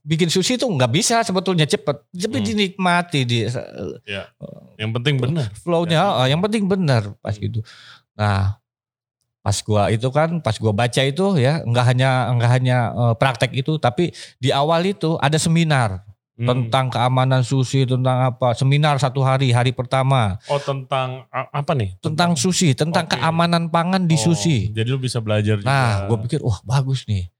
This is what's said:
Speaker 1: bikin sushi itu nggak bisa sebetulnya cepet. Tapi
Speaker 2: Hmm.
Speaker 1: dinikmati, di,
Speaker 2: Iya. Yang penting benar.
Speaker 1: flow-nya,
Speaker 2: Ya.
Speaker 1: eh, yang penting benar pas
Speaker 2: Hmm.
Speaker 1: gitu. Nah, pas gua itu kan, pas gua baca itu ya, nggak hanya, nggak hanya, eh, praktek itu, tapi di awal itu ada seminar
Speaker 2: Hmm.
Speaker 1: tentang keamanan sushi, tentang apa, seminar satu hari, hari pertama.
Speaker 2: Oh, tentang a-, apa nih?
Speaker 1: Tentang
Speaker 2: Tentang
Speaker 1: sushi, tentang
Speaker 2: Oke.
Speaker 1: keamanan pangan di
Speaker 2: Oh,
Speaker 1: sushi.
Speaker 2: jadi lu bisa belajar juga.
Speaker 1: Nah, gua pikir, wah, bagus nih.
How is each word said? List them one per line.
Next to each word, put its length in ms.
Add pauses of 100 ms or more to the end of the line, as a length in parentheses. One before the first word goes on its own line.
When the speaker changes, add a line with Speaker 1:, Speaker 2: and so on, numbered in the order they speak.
Speaker 1:
bikin 260
sushi 280
itu 100
nggak 240
bisa 320
sebetulnya 440
cepet. 300 (120)
Tapi 320
Speaker 2:
Hmm. 60
Speaker 1:
dinikmati, 760
di, 140 (640)
Speaker 2:
Iya. 280 (460)
Yang 160
penting 240
benar. 360
Speaker 1:
flow-nya, 460
Speaker 2:
Ya. 80 (140)
Speaker 1:
eh, 80
yang 100
penting 260
benar 540
pas 140
Speaker 2:
Hmm. 100
Speaker 1:
gitu. 160 (540)
Nah, 440 (840)
pas 200
gua 280
itu 220
kan, 300
pas 160
gua 160
baca 300
itu 240 (100)
ya, 260
nggak 260
hanya, 220 (220)
nggak 200
hanya, 260 (140)
eh, 240
praktek 380
itu, 240
tapi 340 (240)
di 140
awal 340
itu 340
ada 180
seminar 680 (320)
Speaker 2:
Hmm. 100
Speaker 1:
tentang 440
keamanan 520
sushi, 420
tentang 440
apa, 260
seminar 440
satu 240
hari, 280
hari 220
pertama. 640 (100)
Speaker 2:
Oh, 120
tentang 680
a-, 260
apa 200
nih? 220
Speaker 1:
Tentang 160 (180)
Speaker 2:
Tentang 60
Speaker 1:
sushi, 380
tentang 320
Speaker 2:
Oke. 100
Speaker 1:
keamanan 520
pangan 360
di 120
Speaker 2:
Oh, 100
Speaker 1:
sushi. 440
Speaker 2:
jadi 180
lu 120
bisa 180
belajar 400
juga. 80
Speaker 1:
Nah, 260 (140)
gua 140
pikir, 200
wah, 220
bagus 440
nih. 200 (140)